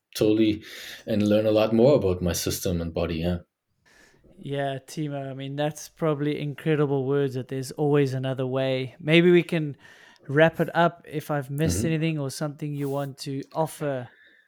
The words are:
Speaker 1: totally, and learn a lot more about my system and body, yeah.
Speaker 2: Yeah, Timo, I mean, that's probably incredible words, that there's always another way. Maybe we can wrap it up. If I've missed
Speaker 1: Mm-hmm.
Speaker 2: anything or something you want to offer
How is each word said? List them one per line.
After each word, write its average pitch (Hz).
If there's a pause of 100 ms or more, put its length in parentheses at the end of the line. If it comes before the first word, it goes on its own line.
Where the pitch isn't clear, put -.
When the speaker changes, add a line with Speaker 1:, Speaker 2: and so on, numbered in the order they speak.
(140)
Speaker 1:
totally, 110 (420)
and 104
learn 107
a 110
lot 110
more 127
about 92
my 87
system 90
and 85
body, 85
yeah. 87 (1000)
Speaker 2:
Yeah, 139
Timo, 143
I 131
mean, 135
that's 151
probably 147
incredible 143
words, 139
that 127
there's 135
always 143
another 131
way. 131
Maybe 170
we 175
can 156 (520)
wrap 160
it 160
up. 165
If -
I've 139
missed 143
Speaker 1:
Mm-hmm. 120
Speaker 2:
anything 160
or 139
something 147
you 143
want 139
to 139 (100)
offer 143 (400)